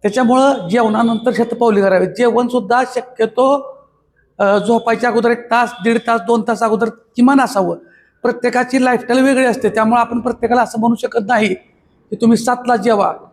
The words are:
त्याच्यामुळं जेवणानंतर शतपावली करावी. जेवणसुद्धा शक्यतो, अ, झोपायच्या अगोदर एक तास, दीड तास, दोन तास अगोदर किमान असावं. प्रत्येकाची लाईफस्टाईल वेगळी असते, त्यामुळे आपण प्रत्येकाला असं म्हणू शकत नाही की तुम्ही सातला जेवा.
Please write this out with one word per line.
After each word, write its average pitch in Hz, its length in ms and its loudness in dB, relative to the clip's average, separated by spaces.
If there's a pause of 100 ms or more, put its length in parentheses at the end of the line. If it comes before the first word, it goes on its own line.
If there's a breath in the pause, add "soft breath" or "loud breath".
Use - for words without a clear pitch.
त्याच्यामुळं 247 640 0
जेवणानंतर 226 680 0
शतपावली 226 460 0
करावी. 185 240 2
जेवणसुद्धा 240 800 0 (120)
शक्यतो, 254 800 -2 (600)
अ, 202 180 2
झोपायच्या 226 520 0
अगोदर 233 200 0
एक 233 220 -2
तास, 233 220 0 (100)
दीड 226 140 2 (100)
तास, 233 140 0
दोन 226 260 0
तास 226 160 -2
अगोदर 220 260 0
किमान 262 520 2
असावं. 185 360 -2 (460 soft breath)
प्रत्येकाची 247 640 0
लाईफस्टाईल 247 340 0
वेगळी 262 260 2
असते, 220 240 0
त्यामुळे 220 320 0
आपण 240 180 -2
प्रत्येकाला 233 420 -2
असं 220 180 -4
म्हणू 233 160 2
शकत 220 320 -4
नाही 214 260 0
की - 600 -14
तुम्ही 226 220 2
सातला 240 380 -2
जेवा. 202 380 0 (200)